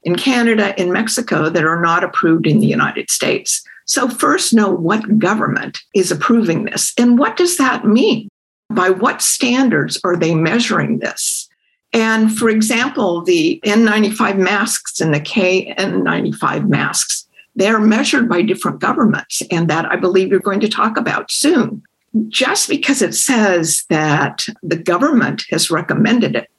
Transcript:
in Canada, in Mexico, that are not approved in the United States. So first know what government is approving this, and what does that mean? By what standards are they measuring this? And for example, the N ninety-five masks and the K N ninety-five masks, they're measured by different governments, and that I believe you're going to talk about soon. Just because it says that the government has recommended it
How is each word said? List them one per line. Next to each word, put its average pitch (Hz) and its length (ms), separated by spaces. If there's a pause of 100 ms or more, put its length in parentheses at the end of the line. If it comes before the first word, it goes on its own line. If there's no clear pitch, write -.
in 175 120
Canada, 233 640
in 180 100
Mexico, 180 580
that 165 160
are 165 140
not 170 240
approved 165 440
in 151 120
the 147 60
United 143 460
States. - 500 (240)
So 254 220
first 294 440
know 214 200
what 202 480
government 208 580 (160)
is 185 180
approving 180 520
this, - 340
and 240 220
what 392 180
does 349 200
that 262 280
mean? 233 440 (400)
By 185 200
what 190 320
standards 240 800
are 175 120
they 165 180
measuring 165 680
this? - 480 (440)
And 220 440
for 226 140
example, 220 720
the 170 420
N 208 200
ninety-five 214 560
masks 196 600
and 160 120
the 147 60
K 180 460 (120)
N 185 260
ninety-five - 640
masks, - 600 (280)
they're 214 240
measured 233 500
by 175 120
different 180 380
governments, - 640 (100)
and 170 180
that 160 220
I 180 60
believe 185 320
you're 190 100
going 202 220
to 214 80
talk 220 260
about - 340
soon. 285 520 (480)
Just - 400
because - 320
it 175 120
says 190 760
that 151 580 (160)
the 170 140
government 175 720
has - 200
recommended 170 680
it 110 240